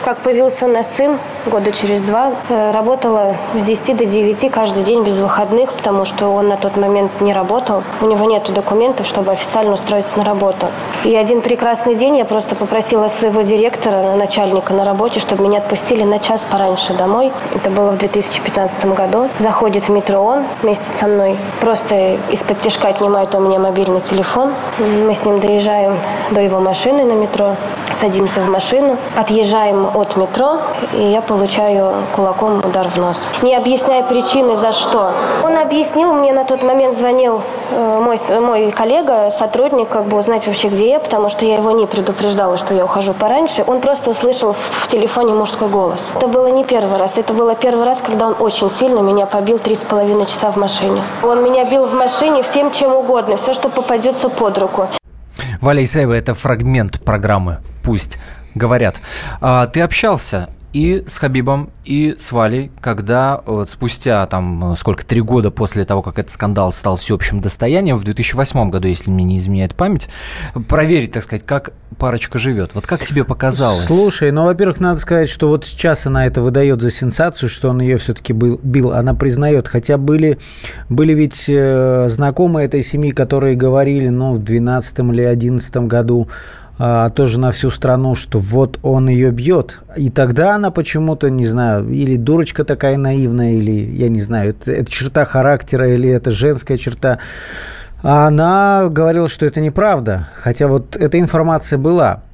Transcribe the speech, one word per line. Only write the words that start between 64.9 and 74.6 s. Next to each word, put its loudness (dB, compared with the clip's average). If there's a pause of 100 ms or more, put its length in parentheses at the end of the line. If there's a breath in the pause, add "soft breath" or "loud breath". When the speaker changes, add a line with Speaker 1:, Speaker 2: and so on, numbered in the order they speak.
Speaker 2:
три 0
года 2
после -4
того, -2
как -8
этот -6
скандал -2
стал -2
всеобщим -2
достоянием, 0
в -4
две -4
тысячи -2
восьмом 0
году, -2
если -2
мне 2
не 0
изменяет -2
память, -2 (580 loud breath)
проверить, 2
так -6
сказать, -8
как -6 (260)
парочка -4
живет. -2
Вот -8
как -4
тебе -2
показалось? 0
Speaker 3:
Слушай, 2
ну, 2
во-первых, 0